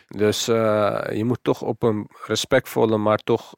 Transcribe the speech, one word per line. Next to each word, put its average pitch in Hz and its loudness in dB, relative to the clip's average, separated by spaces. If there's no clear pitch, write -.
<laughs> - -6
Dus, - 2
eh, 110 2
je 107 -2
moet 127 0
toch - -2
op 117 -6
een 107 -2
respectvolle, 113 0
maar 107 2
toch, - -2